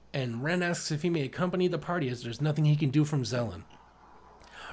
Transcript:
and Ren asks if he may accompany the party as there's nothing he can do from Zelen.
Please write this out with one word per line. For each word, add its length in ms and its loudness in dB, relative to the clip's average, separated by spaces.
and 280 -2
Ren 180 0
asks 300 -2
if 100 -2
he 80 2
may 140 2
accompany 440 0
the 120 0
party 280 -2
as 140 -4
there's 200 -6
nothing 240 2
he 100 6
can 160 2
do 120 4
from 200 0
Zelen. 400 -4